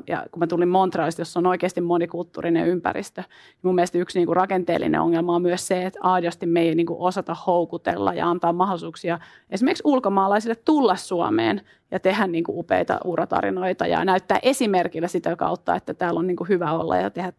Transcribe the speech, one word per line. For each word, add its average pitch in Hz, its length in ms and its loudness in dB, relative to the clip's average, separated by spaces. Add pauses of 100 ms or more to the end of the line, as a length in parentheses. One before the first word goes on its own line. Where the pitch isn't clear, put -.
Ja - 240 -6
kun 170 100 -12
mä 170 60 2
tulin 175 220 0
Montrealista, 180 520 0
jossa 170 200 -4
on 175 60 2
oikeasti 180 340 0
monikulttuurinen 170 840 -2
ympäristö, 175 540 -2
niin - 80 -14 (340)
mun 185 120 2
mielestä 175 240 2
yksi 185 200 -2
niinku 170 160 2
rakenteellinen 175 680 0
ongelma 170 360 2
on 175 60 2
myös 175 260 0
se, 180 180 0
että 190 160 -8
aidosti 175 440 0
me 170 140 2
ei 165 140 2
niinku 170 300 -2
osata 180 320 -2 (100)
houkutella 175 680 0
ja 165 160 0
antaa 170 220 2
mahdollisuuksia 170 640 -2 (320)
esimerkiksi 262 360 0
ulkomaalaisille 226 800 2
tulla 285 320 4
Suomeen 170 640 -2 (300)
ja 185 100 -4
tehdä 196 260 2
niinku 170 340 -2
upeita 180 440 0
uratarinoita 180 840 0
ja 170 180 2
näyttää 185 380 2
esimerkillä 185 640 0
sitä 170 280 -2
kautta, 170 380 -2
että 180 200 -4
täällä 170 240 -2
on 170 80 0
niinku 180 180 -2
hyvä 170 280 0
olla 165 240 0
ja 196 140 0
tehdä 180 280 -8